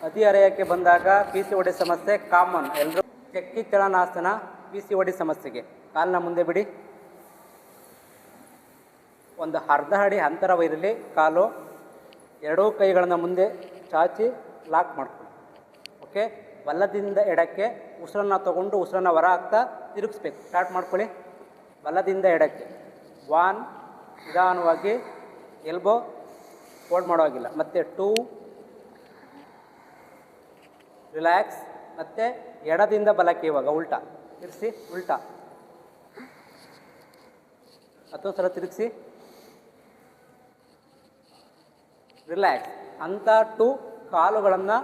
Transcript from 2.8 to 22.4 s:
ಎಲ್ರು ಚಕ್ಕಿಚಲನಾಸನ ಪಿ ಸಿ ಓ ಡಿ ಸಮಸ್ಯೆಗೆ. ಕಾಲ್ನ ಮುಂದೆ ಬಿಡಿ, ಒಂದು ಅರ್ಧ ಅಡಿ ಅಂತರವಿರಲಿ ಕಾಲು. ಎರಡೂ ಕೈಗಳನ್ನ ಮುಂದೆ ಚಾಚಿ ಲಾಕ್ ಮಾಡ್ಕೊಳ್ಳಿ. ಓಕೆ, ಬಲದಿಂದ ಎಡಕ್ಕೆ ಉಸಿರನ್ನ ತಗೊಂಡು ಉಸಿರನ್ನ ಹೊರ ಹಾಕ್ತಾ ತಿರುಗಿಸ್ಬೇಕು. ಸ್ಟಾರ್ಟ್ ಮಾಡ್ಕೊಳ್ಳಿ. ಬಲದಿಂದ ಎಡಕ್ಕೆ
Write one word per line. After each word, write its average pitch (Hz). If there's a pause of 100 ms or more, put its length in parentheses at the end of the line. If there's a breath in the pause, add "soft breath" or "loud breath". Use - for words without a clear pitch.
ಎಲ್ರು 160 (340)
ಚಕ್ಕಿಚಲನಾಸನ 185 (440)
ಪಿ 196
ಸಿ 214
ಓ 190
ಡಿ 180
ಸಮಸ್ಯೆಗೆ. 139 (320)
ಕಾಲ್ನ 175 (100)
ಮುಂದೆ 170
ಬಿಡಿ, 196 (2750)
ಒಂದು 160 (160)
ಅರ್ಧ 143 (120)
ಅಡಿ 202 (100)
ಅಂತರವಿರಲಿ 170 (260)
ಕಾಲು. 160 (1000)
ಎರಡೂ 170 (160)
ಕೈಗಳನ್ನ 180
ಮುಂದೆ 180 (440)
ಚಾಚಿ 175 (460)
ಲಾಕ್ 170
ಮಾಡ್ಕೊಳ್ಳಿ. - (760)
ಓಕೆ, 202 (420)
ಬಲದಿಂದ 196 (120)
ಎಡಕ್ಕೆ 170 (400)
ಉಸಿರನ್ನ 202 (100)
ತಗೊಂಡು 185
ಉಸಿರನ್ನ 185
ಹೊರ 160
ಹಾಕ್ತಾ 180 (340)
ತಿರುಗಿಸ್ಬೇಕು. 208
ಸ್ಟಾರ್ಟ್ 180
ಮಾಡ್ಕೊಳ್ಳಿ. 185 (800)
ಬಲದಿಂದ 190 (100)
ಎಡಕ್ಕೆ 156 (720)